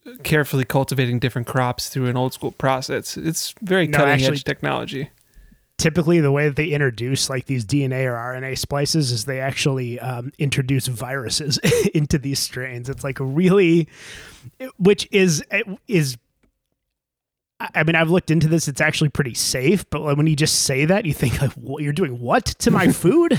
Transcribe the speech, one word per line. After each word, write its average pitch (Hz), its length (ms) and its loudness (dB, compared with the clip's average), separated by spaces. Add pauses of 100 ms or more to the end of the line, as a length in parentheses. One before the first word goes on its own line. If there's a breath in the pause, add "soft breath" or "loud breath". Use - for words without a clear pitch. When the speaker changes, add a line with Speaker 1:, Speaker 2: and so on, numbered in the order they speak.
(240)
Speaker 1:
carefully 143 400 0
cultivating 127 560 0
different 120 260 -2
crops 123 420 -2
through 131 180 -4
an 123 100 -2
old 127 180 -2
school - 160 -8
process. 135 680 -4
It's - 460 -6
very 180 240 2
Speaker 2:
No, 147 120 0
Speaker 1:
cutting 143 160 4
Speaker 2:
actually, 135 240 2
Speaker 1:
edge 135 60 -10
technology. 139 640 -6 (680 soft breath)
Speaker 2:
typically 165 420 2
the 143 120 4
way 147 140 2
that 139 100 0
they 151 120 0
introduce, 131 640 -2
like, 131 160 -6
these 127 180 -2
D 139 200 0
N 131 80 -2
A 131 140 -2
or 123 80 -2
R 120 200 -8
N 127 100 -8
A 131 100 -8
splices 143 580 -2
is 117 120 -4
they 131 160 -6
actually, 131 580 -2
um, 123 400 -8
introduce 139 480 0
viruses 131 720 -4
<laughs> 285 360 2
into 151 240 2
these 135 200 -4
strains. 127 500 -8
It's, 131 140 -10
like, 139 160 -6
really, 170 720 4 (880 loud breath)
which 196 320 2
is, 185 320 4 (460)
is, 147 300 0 (1400)
I, - 180 -8
I 165 60 4
mean, 165 140 4
I've 160 140 4
looked 175 200 2
into 156 180 4
this. 160 200 2
It's 139 120 -6
actually 151 300 2
pretty 131 240 -2
safe, 147 540 0
but 147 140 -6
when 147 240 2
you 156 100 2
just 151 260 0
say 139 220 0
that, 196 220 2
you 143 80 -2
think, - 260 -2
like, 127 120 0
"What, 131 300 -10
you're 147 100 -2
doing 123 280 -2
what 147 260 0 (140)
to - 100 2
my - 220 4
food?" 277 460 4